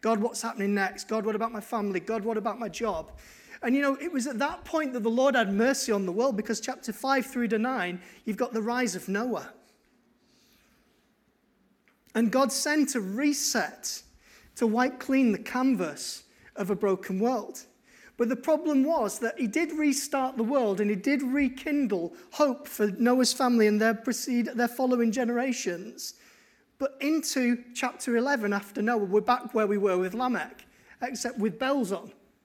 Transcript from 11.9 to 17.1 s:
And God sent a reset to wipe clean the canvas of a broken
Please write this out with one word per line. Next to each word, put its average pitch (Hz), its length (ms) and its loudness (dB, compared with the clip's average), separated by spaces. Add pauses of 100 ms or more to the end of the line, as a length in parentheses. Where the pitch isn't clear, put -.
And 226 160 4
God 262 220 4
sent 302 420 2
a 247 60 0
reset 226 1000 -2 (540)
to 240 100 0
wipe 240 320 2
clean 262 340 2
the 190 60 0
canvas 240 880 -2 (320)
of 196 140 -4
a 202 40 2
broken 190 460 -2